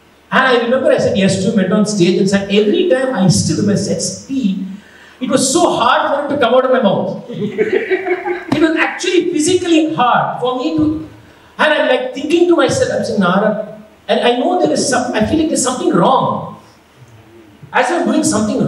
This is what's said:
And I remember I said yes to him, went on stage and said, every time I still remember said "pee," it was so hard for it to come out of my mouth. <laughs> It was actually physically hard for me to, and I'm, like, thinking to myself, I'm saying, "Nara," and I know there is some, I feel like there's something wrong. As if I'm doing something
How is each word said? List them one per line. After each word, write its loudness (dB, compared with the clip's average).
And 2
I 4
remember 0
I 4
said 0
yes 2
to 0
him, -2
went 2
on 2
stage 2
and 2
said, 0
every 2
time 0
I 2
still 0
remember 0
said -6
"pee," -2
it -6
was 0
so 2
hard 2
for -2
it -4
to -2
come 2
out 4
of 0
my 2
mouth. -2
<laughs> -4
It 0
was 2
actually -2
physically 0
hard 0
for -2
me -2
to, -2
and 2
I'm, 0
like, 0
thinking 0
to 4
myself, 0
I'm -2
saying, -2
"Nara," -2
and 2
I 2
know 0
there 2
is -2
some, -2
I 0
feel 0
like 0
there's -2
something -2
wrong. 0
As 0
if 0
I'm 0
doing 2
something 0